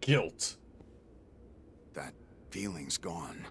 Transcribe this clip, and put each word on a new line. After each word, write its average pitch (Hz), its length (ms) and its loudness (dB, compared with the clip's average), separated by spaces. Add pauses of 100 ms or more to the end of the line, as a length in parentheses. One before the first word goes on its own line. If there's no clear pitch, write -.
Guilt. 127 560 6 (1400)
That 71 200 -6 (360)
feeling's 90 480 0
gone. 85 520 -4